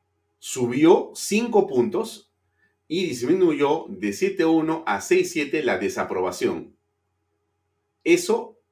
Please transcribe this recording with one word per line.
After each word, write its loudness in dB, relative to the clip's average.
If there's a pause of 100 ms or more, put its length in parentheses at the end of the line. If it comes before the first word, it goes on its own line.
(400)
Subió 2
cinco 0
puntos -2 (540)
y -2
disminuyó 2
de -4
siete -2
uno 2
a -4
seis 0
siete -4
la -2
desaprobación. -6 (1300)
Eso 0 (120)